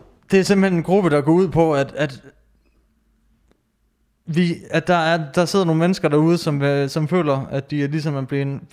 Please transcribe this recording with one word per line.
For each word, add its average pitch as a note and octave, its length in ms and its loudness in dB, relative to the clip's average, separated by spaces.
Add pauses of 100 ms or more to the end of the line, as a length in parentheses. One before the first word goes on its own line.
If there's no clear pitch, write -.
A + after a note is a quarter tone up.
(300)
Det F#3+ 100 4
er F3+ 40 2
simpelthen F#3+ 340 2
en D#3 60 -2
gruppe, F3+ 260 2
der D3 100 2
går C#3+ 120 2
ud F3+ 160 4
på, D#3+ 260 2
at, C#3 220 -2
at C3+ 260 -4 (2000)
vi, E3+ 280 0 (160)
at E3 160 -2
der F3+ 100 2
er, D#3+ 360 0
der F3 120 2
sidder F#3+ 200 0
nogle D#3+ 160 0
mennesker F3 280 0
derude, D#3+ 300 2
som, C#3+ 240 -2
øh, C#3+ 260 0
som D3+ 200 -2
føler, C#3+ 420 0
at C3+ 200 -6
de D3 140 -2
er C#3+ 40 0
ligesom D3+ 280 -4
er C3+ 60 -4
blevet, C#3 380 -4 (120)